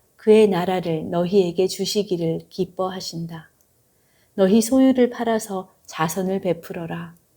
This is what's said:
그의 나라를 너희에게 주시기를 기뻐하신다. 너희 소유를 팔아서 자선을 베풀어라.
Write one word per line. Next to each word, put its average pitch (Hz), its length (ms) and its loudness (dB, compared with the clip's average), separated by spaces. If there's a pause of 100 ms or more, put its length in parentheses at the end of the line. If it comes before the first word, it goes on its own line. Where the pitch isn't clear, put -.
(160)
그의 214 320 6
나라를 175 600 -2
너희에게 180 560 2
주시기를 180 840 -4
기뻐하신다. 175 1000 -8 (840)
너희 196 260 4
소유를 254 500 4
팔아서 220 640 -4 (140)
자선을 185 540 -4
베풀어라. 170 720 -8 (220)